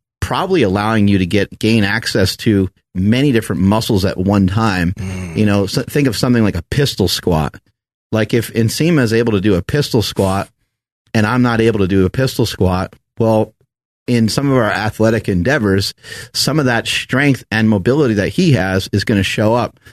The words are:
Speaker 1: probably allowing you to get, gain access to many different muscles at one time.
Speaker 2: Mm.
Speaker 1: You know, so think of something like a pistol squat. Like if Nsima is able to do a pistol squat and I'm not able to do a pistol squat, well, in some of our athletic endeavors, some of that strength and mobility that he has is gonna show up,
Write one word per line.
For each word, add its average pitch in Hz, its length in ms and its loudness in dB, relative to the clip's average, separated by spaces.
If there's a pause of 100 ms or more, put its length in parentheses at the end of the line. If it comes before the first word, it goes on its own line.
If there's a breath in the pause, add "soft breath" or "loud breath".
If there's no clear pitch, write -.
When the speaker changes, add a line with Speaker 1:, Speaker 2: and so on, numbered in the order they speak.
(200)
Speaker 1:
probably 175 440 -2
allowing 104 440 0
you 101 120 2
to 92 60 0
get, 95 340 -2
gain 110 240 2
access 101 540 0
to 98 320 2 (240)
many 120 380 2
different 107 300 -2
muscles 101 440 2
at - 120 -2
one 98 300 2
time. 95 460 0
Speaker 2:
Mm. 92 420 -10
Speaker 1:
You 107 100 2
know, 101 220 2
so 127 160 -4
think 147 240 0
of 107 80 -2
something 123 280 2
like 98 120 0
a 87 80 -6
pistol - 440 0
squat. 80 480 0 (560)
Like 110 220 -2
if 117 200 0
Nsima 147 480 0
is 113 120 0
able 117 200 0
to 98 80 2
do 101 140 2
a 87 60 0
pistol 143 400 -2
squat 95 480 -2 (640)
and 107 120 2
I'm 123 160 0
not 120 200 2
able 113 180 2
to 98 80 0
do 95 180 2
a 92 40 2
pistol 131 360 -2
squat, 92 480 -2 (260)
well, 110 340 0 (540)
in 117 220 2
some 139 200 -2
of 135 80 2
our 117 140 0
athletic 107 560 -2
endeavors, 98 680 0 (400 loud breath)
some 143 260 -2
of 143 60 2
that 117 220 0
strength 135 640 0
and 110 180 2
mobility 113 460 2
that 95 140 0
he 175 240 0
has 95 400 0
is 104 100 0
gonna 98 200 0
show 107 320 -2
up, 120 240 -4 (140 soft breath)